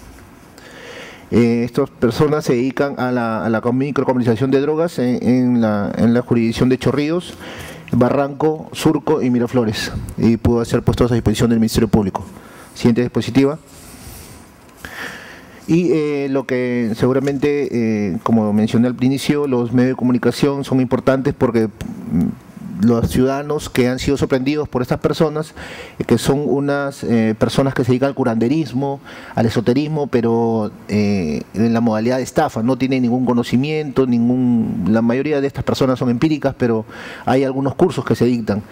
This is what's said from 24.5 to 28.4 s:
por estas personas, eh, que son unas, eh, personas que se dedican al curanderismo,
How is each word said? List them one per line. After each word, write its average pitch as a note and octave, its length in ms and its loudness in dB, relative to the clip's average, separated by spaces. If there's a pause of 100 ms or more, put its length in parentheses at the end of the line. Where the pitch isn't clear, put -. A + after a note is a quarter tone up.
por B2 160 -4
estas C#3+ 160 -2
personas, D#3 560 0 (420)
eh, - 60 -6
que A#2 160 2
son C#3+ 260 0
unas, C#3 580 -2
eh, A2 360 2
personas C3+ 340 0
que C#3+ 100 0
se B2 100 2
dedican B2+ 160 2
al C#3 60 -6
curanderismo, C3+ 840 0 (340)